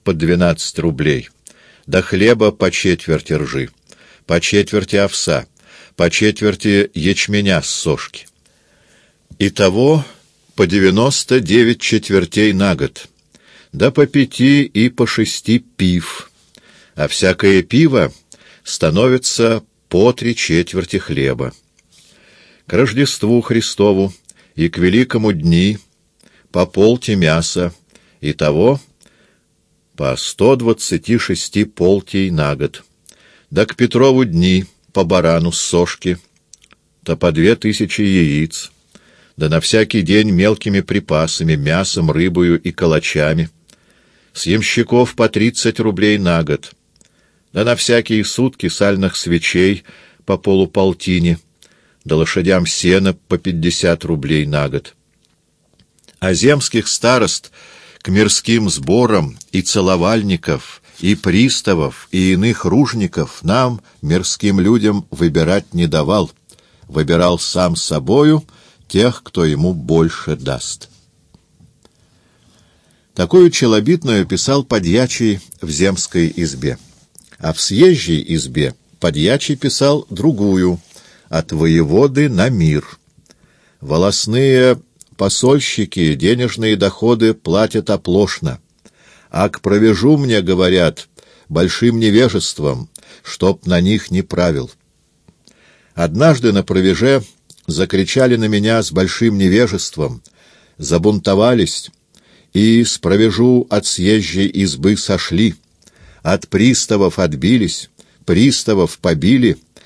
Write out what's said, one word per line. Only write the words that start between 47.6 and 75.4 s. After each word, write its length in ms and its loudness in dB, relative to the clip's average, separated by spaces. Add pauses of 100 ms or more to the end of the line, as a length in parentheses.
на 120 0
всякие 500 0
сутки 420 -4
сальных 480 0
свечей 680 0 (420)
по 120 -2
полуполтине, 1000 0 (640)
да 120 -2
лошадям 500 0
сена 480 0
по 240 -6
пятьдесят 680 -2
рублей 420 -2
на 220 -2
год. 260 -8 (1200)
А 160 -2
земских 540 0
старост 640 -2 (480)
к 100 -8
мирским 640 2
сборам 640 0 (140)
и 100 -2
целовальников, 1200 -2 (180)
и 140 0
приставов, 960 0
и 220 2
иных 320 0
ружников 800 -2
нам, 380 -2 (200)
мирским 580 -2
людям, 520 0
выбирать 640 -2
не 100 0
давал, 460 -2 (560)
выбирал 500 0
сам 380 -2
собою 680 0 (440)
тех, 340 0
кто 240 -4
ему 300 0
больше 600 -2
даст. 540 -10 (2250)
Такую 380 4
челобитную 720 0
писал 380 -2
подьячий 760 0 (220)